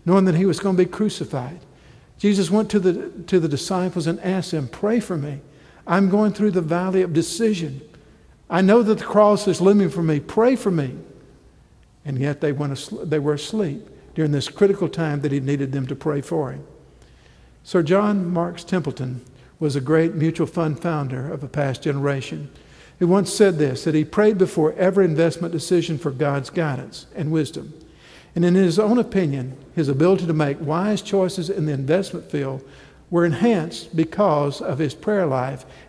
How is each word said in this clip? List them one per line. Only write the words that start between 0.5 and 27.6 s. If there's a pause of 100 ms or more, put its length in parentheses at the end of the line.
gonna
be
crucified, (580)
Jesus
went
to
the, (180)
to
the
disciples
and
asked
them,
"Pray
for
me. (440)
I'm
going
through
the
valley
of
decision. (680)
I
know
that
the
cross
is
looming
for
me.
Pray
for
me." (1120)
And
yet
they
went
asl-,
they
were
asleep (260)
during
this
critical
time
that
he
needed
them
to
pray
for
him. (960)
Sir
John
Marks
Templeton (360)
was
a
great
mutual
fund
founder
of
a
past
generation, (500)
who
once
said
this,
that
he
prayed
before
every
investment
decision
for
God's
guidance (100)
and
wisdom. (640)